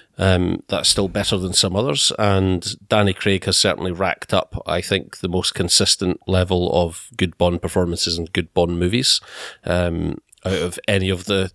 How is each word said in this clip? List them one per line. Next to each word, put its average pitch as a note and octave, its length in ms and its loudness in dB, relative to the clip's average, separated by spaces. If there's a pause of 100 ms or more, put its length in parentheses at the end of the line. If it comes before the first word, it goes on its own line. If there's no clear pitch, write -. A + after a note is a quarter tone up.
(160)
um, F2+ 520 2
that's - 200 -2
still G2 200 0
better G2 280 -2
than F#2 160 -2
some F#2 240 0
others. C3+ 420 0
And F#2+ 480 2 (220)
Danny G#2 240 4
Craig G2 320 0
has F#2+ 140 0
certainly F#2 340 0
racked F2 400 -4
up, - 340 -2
I E2+ 140 -2
think, - 380 -4
the F#2 100 -6
most F2+ 260 -2
consistent F2+ 720 2
level F#2 460 2
of E2+ 360 0 (100)
good F2 180 -2
Bond F2 240 2
performances F2 560 -2
and E2+ 160 -6
good E2 220 -4
Bond E2+ 240 2
movies, G2+ 420 0 (440)
um, E2 520 0 (300)
out F#2+ 160 0
of F2 160 -6 (100)
any F#2+ 220 2
of F2 160 -4
the, F#2+ 280 0